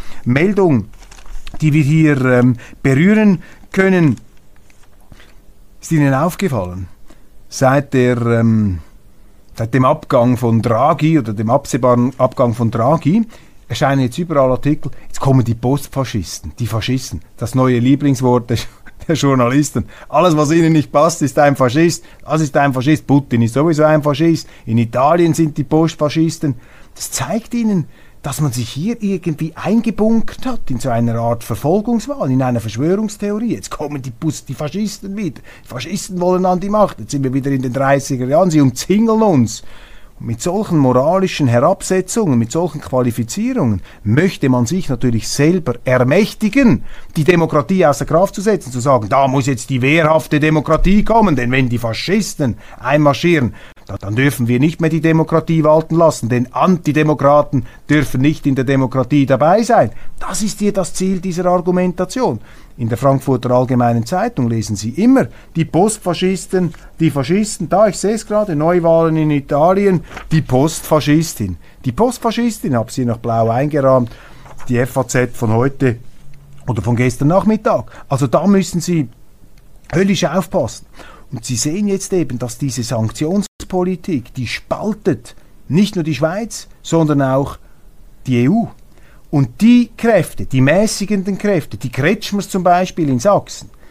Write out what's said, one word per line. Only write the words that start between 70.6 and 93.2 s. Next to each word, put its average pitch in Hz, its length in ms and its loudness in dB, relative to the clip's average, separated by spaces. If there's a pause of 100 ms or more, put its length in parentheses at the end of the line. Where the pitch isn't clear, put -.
Die 131 80 -2
Postfaschistin, 220 840 -2
habe 110 140 -4
sie 131 140 -4
noch 117 120 -2
blau 113 320 0
eingerahmt, 131 640 0 (580)
die 120 80 0
F 127 200 -2
A 127 100 -2
Z 127 280 -2
von 110 160 -2
heute 123 460 0 (720)
oder 113 140 -4
von 120 140 -2
gestern 127 320 0
Nachmittag. 196 640 0 (160)
Also 135 200 -2
da 160 200 0
müssen 196 320 2
Sie 156 300 -2 (840)
höllisch 185 320 2
aufpassen. 165 600 -4 (460)
Und 117 140 -10
Sie 127 100 -6
sehen 202 320 -2
jetzt 196 260 -4
eben, 156 260 -2
dass 120 180 -8
diese 127 260 -4
Sanktionspolitik, 170 1500 -4
die 127 140 -6
spaltet - 880 -4 (340)
nicht 190 260 2
nur 180 80 -2
die 151 120 -4
Schweiz, 175 520 -4 (140)
sondern 151 400 2
auch 135 360 0 (680)
die 120 180 2
E 127 60 4
U. 208 200 0 (600)
Und 135 320 0
die 240 340 6
Kräfte, 220 500 0
die 135 140 0
mäßigenden 190 800 0
Kräfte, 185 400 -2
die 127 120 -10
Kretschmers 190 600 -2
zum 185 140 -2
Beispiel 180 440 0
in 127 120 0
Sachsen, - 500 0 (220)